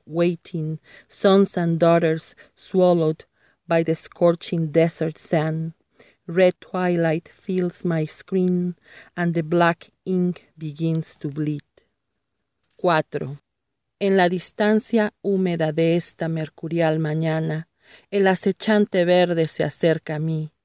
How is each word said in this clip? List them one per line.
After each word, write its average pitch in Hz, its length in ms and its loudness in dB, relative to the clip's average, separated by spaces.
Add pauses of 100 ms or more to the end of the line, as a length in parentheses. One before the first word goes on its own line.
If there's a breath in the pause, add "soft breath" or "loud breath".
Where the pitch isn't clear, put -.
waiting, 160 720 -4 (300 loud breath)
sons 196 480 4
and 170 240 0
daughters 165 560 2 (180 loud breath)
swallowed 170 680 2 (420)
by 165 160 2
the 160 140 -2
scorching 170 760 0
desert 160 480 0
sand. 160 540 -2 (540 soft breath)
Red 180 340 2
twilight 170 680 -2
fills 180 560 -4
my 165 220 -2
screen 180 720 -2 (380 loud breath)
and 170 200 -2
the 165 80 -2
black 170 480 0 (160)
ink 180 500 -2
begins 160 640 -4
to 156 100 -8
bleed. 147 320 -6 (1160)
Cuatro. 147 640 -2 (600)
En 196 160 2
la 180 120 4
distancia 214 840 0 (100)
húmeda 180 500 0
de 165 240 2
esta 170 320 -2
mercurial 160 720 -2
mañana, 160 680 -2 (420 soft breath)
el 196 160 2
acechante 196 800 2
verde 175 440 4
se - 160 -2
acerca 160 500 -2
a 151 40 -4
mí, 156 340 -4 (120)